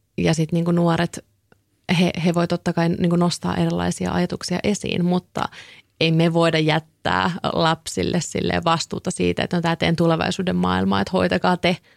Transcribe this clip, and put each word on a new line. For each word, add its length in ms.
ja 160
sit 180
niinku 180
nuoret, 540
he, 100
he 100
voi 140
totta 240
kai 160
niinku 280
nostaa 400
erilaisia 560
ajatuksia 520
esiin, 400
mutta 440
ei 120
me 200
voida 260
jättää 720
lapsille 680
silleen 440
vastuuta 460
siitä, 320
että 140
no 40
tää 160
teidän 200
tulevaisuuden 600
maailma, 440
että 120
hoitakaa 440
te, 200